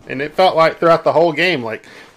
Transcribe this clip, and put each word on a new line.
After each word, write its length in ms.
And 120
it 140
felt 220
like 240
throughout 240
the 80
whole 200
game, 300
like, 240